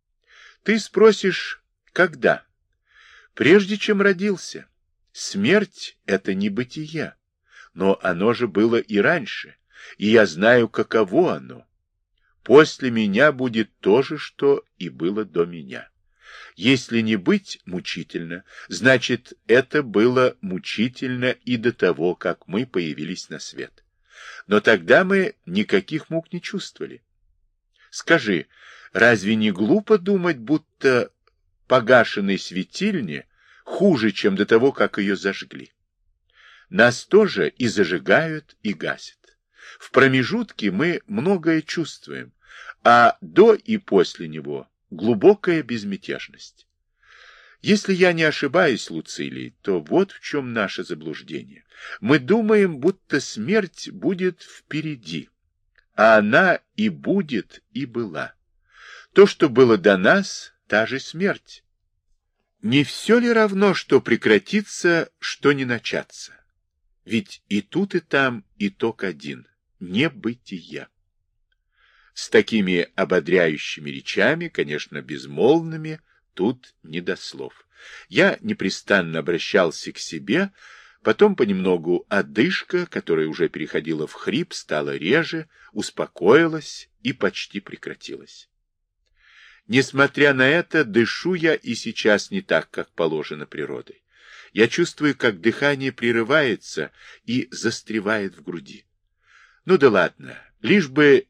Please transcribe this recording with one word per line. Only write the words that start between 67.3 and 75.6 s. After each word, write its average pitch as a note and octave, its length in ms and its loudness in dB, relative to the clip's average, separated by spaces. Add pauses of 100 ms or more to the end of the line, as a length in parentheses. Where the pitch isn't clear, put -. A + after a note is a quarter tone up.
и G#2 140 -2
тут, G3 340 -4
и E3+ 40 -2
там C3 440 -2 (140)
итог - 460 -4
один — C#2+ 440 -10 (320)
небытие. G2 1080 -6 (1300)
С - 160 -14
такими G2 640 2
ободряющими E2 920 -2
речами, A#2+ 580 -4
конечно, D2 540 -8
безмолвными, C#3 1000 -2 (320)